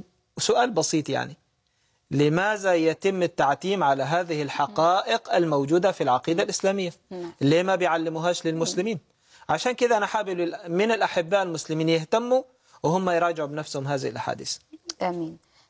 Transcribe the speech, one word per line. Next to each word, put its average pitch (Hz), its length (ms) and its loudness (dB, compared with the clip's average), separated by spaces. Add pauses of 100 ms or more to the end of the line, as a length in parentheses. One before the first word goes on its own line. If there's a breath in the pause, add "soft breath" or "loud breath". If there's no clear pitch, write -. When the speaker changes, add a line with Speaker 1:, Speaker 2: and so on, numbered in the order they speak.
(380)
Speaker 1:
وسؤال 240 340 2
بسيط 156 380 -2
يعني، 127 280 -6 (760)
لماذا 180 640 2
يتم 175 500 2
التعتيم 165 600 0
على 139 200 2
هذه 165 380 -2
الحقائق 175 920 0
الموجودة 165 560 2
في 170 120 -4
العقيدة 151 400 0
الإسلامية؟ 190 500 -2 (160)
Speaker 2:
نعم. 175 320 -12
Speaker 1:
ليه 156 220 4
ما 190 120 2
بيعلموهاش 165 680 0
للمسلمين؟ 175 540 -2 (500 soft breath)
عشان 160 220 0
كده 233 260 2
أنا 202 80 0
حابب 190 340 -2
ال-، 170 320 -6
من 208 200 2
الأحباء 190 520 0
المسلمين 160 460 -2
يهتموا 226 540 2 (400 soft breath)
وهم 185 260 0
يراجعوا 165 400 0
بنفسهم 147 380 -6
هذه 135 220 -2
الأحاديث. - 480 -6 (440)
Speaker 2:
آمين. 170 360 -4 (320 soft breath)